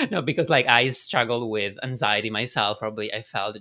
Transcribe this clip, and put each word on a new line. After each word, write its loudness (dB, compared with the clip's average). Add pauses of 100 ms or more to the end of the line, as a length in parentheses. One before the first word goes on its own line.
(100)
No, -2
because, 0
like, 4
I 6
struggled 0
with -2
anxiety 0
myself. -2
Probably -6
I -6
felt -6